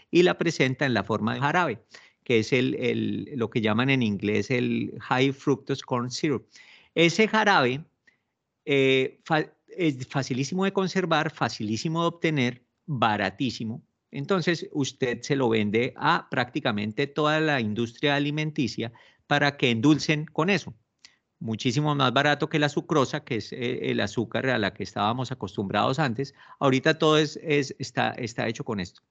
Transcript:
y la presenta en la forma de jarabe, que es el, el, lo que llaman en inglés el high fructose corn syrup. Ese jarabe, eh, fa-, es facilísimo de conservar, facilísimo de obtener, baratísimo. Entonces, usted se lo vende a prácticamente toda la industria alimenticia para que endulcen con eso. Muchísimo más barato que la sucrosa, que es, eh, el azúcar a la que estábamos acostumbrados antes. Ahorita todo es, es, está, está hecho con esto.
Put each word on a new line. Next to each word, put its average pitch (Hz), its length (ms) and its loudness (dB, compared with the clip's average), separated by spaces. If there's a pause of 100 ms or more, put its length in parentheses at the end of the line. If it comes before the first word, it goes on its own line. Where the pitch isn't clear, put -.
(100)
y 175 140 6
la 175 140 2
presenta 147 480 0
en 127 80 2
la 98 100 2
forma 107 300 -2
de 123 60 -6
jarabe, 147 380 0 (460)
que 117 160 4
es 107 120 -2
el, 127 220 2
el, 107 640 -2
lo 113 120 -2
que 123 120 -4
llaman 110 300 2
en 131 120 2
inglés 104 480 0
el 120 500 -2
high 135 320 2
fructose 135 500 -4
corn 123 280 -4
syrup. 127 380 -4 (480)
Ese 170 320 4
jarabe, 160 560 2 (800)
eh, 135 600 2
fa-, 156 280 0 (160)
es 147 400 -2
facilísimo 139 560 -2
de 196 80 0
conservar, 180 580 0
facilísimo 117 720 -4
de 170 60 0
obtener, 147 560 -2 (220)
baratísimo. 110 960 -2 (300)
Entonces, 165 600 -2
usted 123 500 -4
se 143 140 -2
lo 131 120 2
vende 110 480 2
a 170 340 0
prácticamente 123 760 -2
toda 151 320 0
la 151 220 0
industria 117 560 -2
alimenticia 147 760 -2 (360)
para 143 280 2
que 131 140 2
endulcen 147 560 2
con 165 240 -2
eso. - 240 -2 (640)
Muchísimo 131 560 0
más 131 180 2
barato 143 360 2
que 160 100 -2
la 147 100 2
sucrosa, 147 560 0
que 117 120 -4
es, - 160 -8
eh, 127 380 -4
el 117 100 0
azúcar 117 500 -2
a 123 80 0
la 98 160 -2
que - 80 -10
estábamos 110 480 -2
acostumbrados 107 720 -2
antes. 135 340 -4 (240)
Ahorita 143 400 2
todo 156 200 4
es, 151 220 0
es, 147 380 -2
está, 120 320 -2
está 117 380 -6
hecho 113 160 -8
con 104 160 -6
esto. - 200 -10 (100)